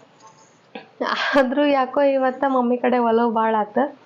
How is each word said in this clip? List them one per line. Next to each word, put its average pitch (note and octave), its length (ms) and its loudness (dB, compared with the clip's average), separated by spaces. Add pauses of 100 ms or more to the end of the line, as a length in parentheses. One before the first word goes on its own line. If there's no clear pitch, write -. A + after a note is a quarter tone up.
(1400)
ಆದ್ರೂ C#4 300 2
ಯಾಕೋ C4+ 360 0
ಇವತ್ತ C4+ 460 0
ಮಮ್ಮಿ B3 300 0
ಕಡೆ B3 200 0
ಒಲವು A#3 340 2
ಭಾಳ A3 280 0
ಆತ. G#3 180 -6 (280)